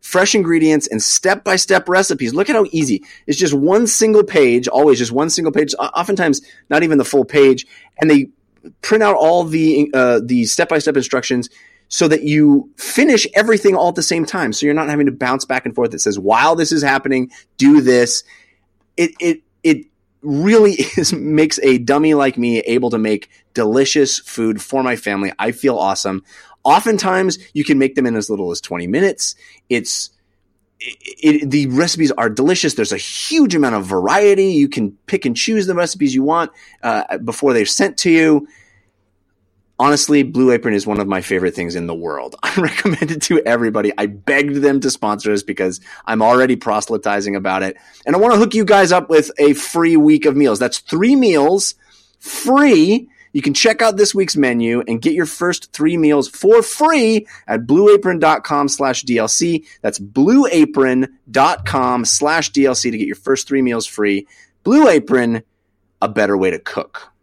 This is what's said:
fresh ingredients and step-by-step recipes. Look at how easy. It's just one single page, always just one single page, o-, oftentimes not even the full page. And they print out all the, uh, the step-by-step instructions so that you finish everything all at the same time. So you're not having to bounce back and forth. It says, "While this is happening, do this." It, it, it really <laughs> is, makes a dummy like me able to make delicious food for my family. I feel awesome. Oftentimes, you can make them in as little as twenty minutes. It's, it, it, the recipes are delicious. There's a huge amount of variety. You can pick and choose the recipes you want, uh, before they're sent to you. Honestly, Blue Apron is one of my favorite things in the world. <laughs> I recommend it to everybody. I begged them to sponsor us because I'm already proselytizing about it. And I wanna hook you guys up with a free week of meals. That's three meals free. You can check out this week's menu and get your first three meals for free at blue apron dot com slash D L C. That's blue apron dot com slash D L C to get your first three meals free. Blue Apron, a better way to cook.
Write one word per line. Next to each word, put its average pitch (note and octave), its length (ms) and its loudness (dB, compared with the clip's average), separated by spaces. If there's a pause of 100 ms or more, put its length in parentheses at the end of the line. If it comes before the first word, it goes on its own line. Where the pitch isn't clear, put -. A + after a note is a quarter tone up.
fresh F#3 320 0
ingredients D#3+ 540 2
and A2 140 -4
step-by-step - 840 -2
recipes. E3 460 -2
Look F#3+ 160 -2
at C#4 60 2
how G#3+ 160 2
easy. C3 320 -2 (240)
It's C#3+ 100 -2
just D#3+ 160 0
one F3+ 320 2
single G#3+ 380 2
page, B2+ 440 2
always C#3 300 4
just A#2 140 -4
one D3+ 180 -2
single D#3+ 220 -2
page, D3+ 260 -2
o-, A#2 100 -4
oftentimes F3 540 -2 (280)
not D3 140 2
even D#3 140 2
the C3 80 0
full C3+ 200 0
page. C3+ 420 4 (320)
And D#3 100 0
they C#3+ 200 4 (520)
print A3 220 2
out G3+ 120 2
all E3 280 2
the, D#3 500 0
uh, B2 300 2
the A#2+ 220 0
step-by-step D3+ 520 -2
instructions B2 520 -4 (400)
so - 180 -2
that D3+ 160 2
you D3 540 2
finish C4 560 0
everything G#3 420 2
all F3 140 2
at E3+ 60 -6
the E3+ 80 -4
same E3 220 -2
time. D3+ 280 -6
So - 120 -4
you're D3 100 2
not D#3 140 -2
having D3 180 0
to C3+ 40 0
bounce B2+ 340 -4
back C3 200 -6
and A#2 80 -8
forth. A#2 200 -2
It G2 80 -12
says, G2+ 180 -2
"While A#2 360 2
this D#3+ 180 -2
is D3 100 0
happening, C3+ 480 -2 (240)
do C#3+ 240 6
this." B2 440 2 (720)
It, E3+ 140 -2 (100)
it, E3 200 -2 (220)
it D#3 220 0 (360)
really G3 500 4
<laughs> D3+ 260 -4
is, E3 160 -2
makes D#3 460 0
a C3 180 2
dummy C#3+ 360 2
like C#3 240 0
me A#2+ 220 0
able A#2 300 -2
to A2+ 80 -4
make G#2+ 320 -2 (240)
delicious C3 680 0
food A2+ 420 -6
for C3+ 220 -4
my B2 140 -2
family. G2 420 -4
I A2 140 -4
feel A#2+ 240 -8
awesome. F#2+ 460 -4 (420)
Oftentimes, F#3 760 0 (140)
you D3 100 -4
can D3 140 0
make C3+ 180 0
them C3 100 0
in A#2 120 -2
as G#2 120 -6
little G2 220 -6
as E2+ 80 -8
twenty F2 280 -10
minutes. E3 480 -2 (340)
It's, - 400 -6 (720)
it, D3+ 640 -2
it, C#3 80 -6
the C#3+ 160 0
recipes D#3 440 0
are A2+ 180 -2
delicious. C#3+ 440 -2
There's G#2+ 180 -4
a F#2+ 60 -6
huge C#4+ 580 -2
amount C3+ 200 0
of G2 100 -4
variety. F#3+ 640 2
You D3 160 2
can A2 240 -4 (140)
pick - 180 -4
and A#2+ 140 -4
choose G#3+ 300 -2
the F#3 80 -2
recipes E3 380 -2
you C3+ 100 0
want, D#3+ 280 -2 (320)
uh, G#2+ 360 -4
before A#2+ 340 -2
they're A2 120 0
sent - 340 -2
to F3 120 0
you. D#3 360 2 (1300)
Honestly, C#3+ 440 2
Blue B2+ 280 0
Apron A#2 220 0
is G2+ 140 -2
one G#2 120 -4
of G2 80 -4
my F#2+ 140 -4
favorite F2+ 320 -4
things F2 220 -8
in F2 100 -6
the E2+ 80 -8
world. D2+ 460 -10
<laughs> - 40 -10
I - 160 -4
recommend E3 520 -4
it D#3 120 -8
to E3 180 0
everybody. A2 540 -2
I G#2 120 -4
begged C#3 480 -2
them C#3 240 2
to C3+ 100 -2
sponsor G#2+ 420 -4
us G2+ 120 -2
because F#2 380 -6 (260)
I'm A2 160 0
already B2 320 4
proselytizing G#2 800 -4
about F#2+ 260 -4
it. F#2+ 160 -8 (260)
And D#3 120 -2
I F#3 40 0
wanna A3+ 180 4
hook G#3+ 180 2
you G#3+ 100 0
guys F#3+ 260 4
up F3+ 160 0
with D3+ 300 2
a D3 160 4
free E3 420 0
week D3+ 300 4
of C#3 100 2
meals. C3+ 220 2
That's B2 220 -4
three G#3+ 360 0
meals F#3 600 2 (440)
free. A#3+ 880 2 (260)
You C#3 100 -4
can C#3+ 100 0
check A3 300 2
out G#3+ 140 0
this G3+ 180 2
week's G3 200 -2
menu A#2+ 520 0
and A2+ 120 -4
get D#3 140 0
your E3 140 -2
first - 460 -6
three D#3+ 220 -2
meals D3 320 2
for A3 360 2
free A#3 640 0 (180)
at A#2 220 -6
blue G3 260 6
apron F3+ 240 2
dot D#3 260 2
com D3 240 -2
slash C3+ 360 -4
D A#2+ 160 -2
L A2 80 -2
C. E3 360 -2 (200)
That's - 160 -6
blue D#3 480 2
apron C3+ 720 0 (100)
dot C3+ 380 0
com B2+ 360 -2
slash D3+ 460 -2
D C#3 160 0
L B2+ 80 2
C B2 160 -4
to A2+ 80 -8
get A2 80 -4
your - 100 -8
first - 320 -4
three C#3 140 -2
meals A#2+ 240 -4
free. G2+ 400 -4 (380)
Blue C4+ 260 4
Apron, A#2+ 540 0 (580)
a G2+ 80 -2
better G2+ 260 -2
way F#2+ 140 0
to E2 80 -6
cook. - 540 -12 (120)